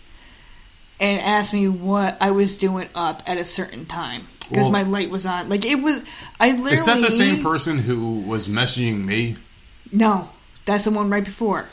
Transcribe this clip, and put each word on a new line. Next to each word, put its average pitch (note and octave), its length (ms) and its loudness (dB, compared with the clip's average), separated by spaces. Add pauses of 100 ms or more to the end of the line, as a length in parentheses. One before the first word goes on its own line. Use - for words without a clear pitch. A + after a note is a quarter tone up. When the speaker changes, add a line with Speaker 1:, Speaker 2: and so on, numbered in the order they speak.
(1000)
Speaker 1:
and G3+ 200 2
asked G#3 340 0
me G3 140 4
what F#3+ 520 0
I G3 120 2
was G3 240 2
doing F#3 380 -2
up E3 320 -4
at F3+ 120 -2
a F3 80 -4
certain E3 400 -8
time E3 400 -10 (140)
'cause - 100 -16 (140)
Speaker 2:
Well, G3 60 4
Speaker 1:
my G3+ 120 4
light F#3+ 280 0
was F#3 160 -6
on. F3+ 220 -4
Like, G3+ 160 0
it C#4 160 2
was, C#4 220 0 (360)
I A#3 120 6
literally C4 240 0
Speaker 2:
Is - 100 2
that A#3+ 160 4
the A#3 100 4
same A3+ 320 4
person D#3+ 360 0
who A#2 420 -2
was G#2 280 -4
messaging A2+ 560 0
me? A2+ 320 -2 (540)
Speaker 1:
No, G3+ 380 2 (380)
that's G#3 180 0
the A3 60 2
one G#3 180 0
right G3+ 160 0
before. G3 480 -4